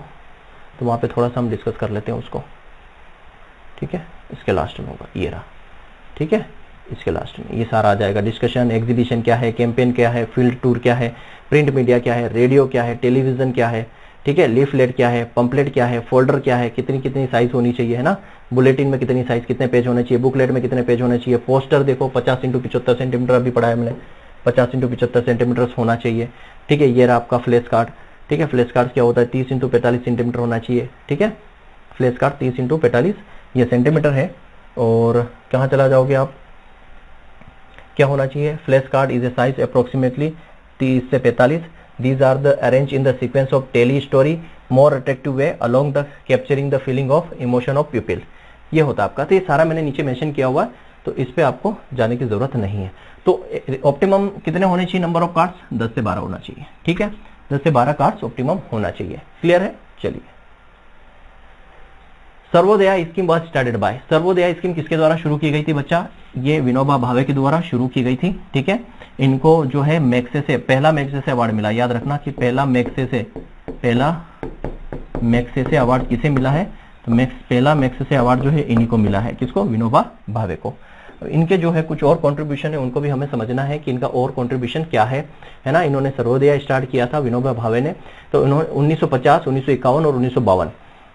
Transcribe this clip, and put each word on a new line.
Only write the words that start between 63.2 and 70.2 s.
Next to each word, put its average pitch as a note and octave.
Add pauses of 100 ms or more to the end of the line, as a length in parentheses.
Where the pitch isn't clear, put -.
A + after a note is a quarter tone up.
was E3
started B2
by, G2 (160)
सर्वोदया F3
स्कीम F3
किसके D#3+
द्वारा D#3
शुरू D3+
की D3
गई D3+
थी D#3
बच्चा? E3+ (300)
ये C#3+
विनोबा C3
भावे B2
के C3+
द्वारा C#3
शुरू B2+
की B2+
गई B2+
थी, F3+ (220)
ठीक C3+
है। G#3 (400)
इनको C#3+
जो C#3
है D3+
मैग्सेसे, B2+